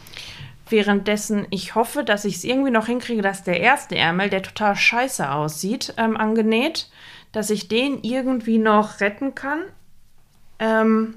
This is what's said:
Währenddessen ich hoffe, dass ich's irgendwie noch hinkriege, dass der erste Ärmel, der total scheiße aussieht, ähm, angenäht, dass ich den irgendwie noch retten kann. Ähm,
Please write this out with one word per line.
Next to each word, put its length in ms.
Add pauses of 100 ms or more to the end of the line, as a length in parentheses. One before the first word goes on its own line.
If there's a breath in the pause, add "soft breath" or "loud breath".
(720 loud breath)
Währenddessen 800
ich 240
hoffe, 300
dass 200
ich's 180
irgendwie 280
noch 160
hinkriege, 340
dass 240
der 160
erste 360
Ärmel, 340
der 120
total 320
scheiße 560
aussieht, 680
ähm, 180
angenäht, 720 (440 loud breath)
dass 180
ich 180
den 340
irgendwie 560
noch 420
retten 340
kann. 260 (1000)
Ähm, 580